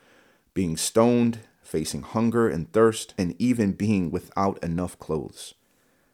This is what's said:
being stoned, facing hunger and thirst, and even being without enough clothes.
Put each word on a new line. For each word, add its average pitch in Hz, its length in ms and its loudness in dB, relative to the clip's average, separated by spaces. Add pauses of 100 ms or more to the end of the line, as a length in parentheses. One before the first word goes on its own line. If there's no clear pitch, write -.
(520)
being 85 240 -2
stoned, 117 640 2 (240)
facing 78 400 -6
hunger 117 440 0
and 80 260 -2
thirst, 110 440 2
and 87 220 -2
even 117 340 2
being 98 380 0
without 95 520 -4
enough 85 360 -4
clothes. - 560 -8 (600)